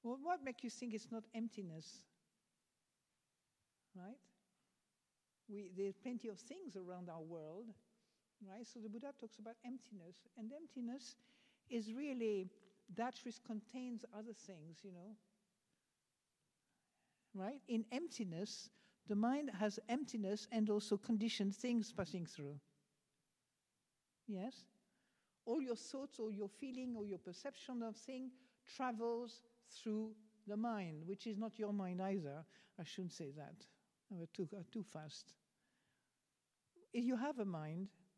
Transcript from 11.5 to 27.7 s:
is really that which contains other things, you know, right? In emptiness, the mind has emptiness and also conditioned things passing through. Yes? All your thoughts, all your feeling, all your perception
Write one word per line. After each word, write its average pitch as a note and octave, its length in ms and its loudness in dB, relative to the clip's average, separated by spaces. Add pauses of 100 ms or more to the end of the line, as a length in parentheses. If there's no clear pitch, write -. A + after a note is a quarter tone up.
is A3 240 2
really A3+ 560 4 (480)
that B3 180 2 (100)
which A#3+ 200 -6
contains A#3 600 -2 (120)
other A3 160 -6
things, E3 500 -12
you G3 100 -10
know, F#3+ 240 -12 (2250)
right? G#3+ 340 -2
In A3+ 240 4
emptiness, G#3+ 800 -2 (380)
the G#3 80 6
mind C4 420 6
has G#3 200 6 (100)
emptiness A3 640 2
and G#3+ 180 8
also G#3 260 6
conditioned G#3 580 6
things A#3+ 380 4
passing F3 340 0
through. D3 320 -6 (1700)
Yes? G#3 280 0 (920)
All B3 140 6
your B3 160 2
thoughts, - 420 -6
all A3 120 0
your G3+ 180 -2
feeling, B3+ 480 -4
all G#3 80 -2
your G3 140 -2
perception A#3+ 640 -6